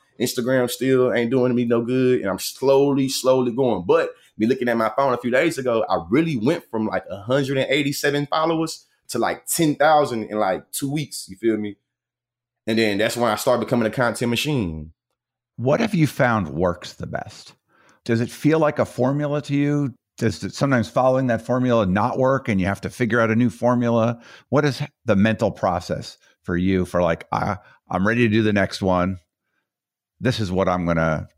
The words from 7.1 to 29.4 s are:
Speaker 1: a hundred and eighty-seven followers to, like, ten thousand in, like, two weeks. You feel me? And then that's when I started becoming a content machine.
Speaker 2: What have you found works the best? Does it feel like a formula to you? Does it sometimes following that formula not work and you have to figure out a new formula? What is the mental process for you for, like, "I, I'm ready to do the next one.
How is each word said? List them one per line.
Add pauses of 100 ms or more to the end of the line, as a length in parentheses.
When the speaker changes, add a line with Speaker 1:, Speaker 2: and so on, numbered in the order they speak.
Speaker 1:
a
hundred
and
eighty-seven
followers (240)
to,
like,
ten
thousand
in,
like,
two
weeks.
You
feel
me? (920)
And
then
that's
when
I
started
becoming
a
content
machine. (640)
Speaker 2:
What
have
you
found
works
the
best? (500)
Does
it
feel
like
a
formula
to
you? (240)
Does
it
sometimes
following
that
formula
not
work
and
you
have
to
figure
out
a
new
formula? (280)
What
is (220)
the
mental
process (240)
for
you
for,
like,
"I, (300)
I'm
ready
to
do
the
next
one. (1000)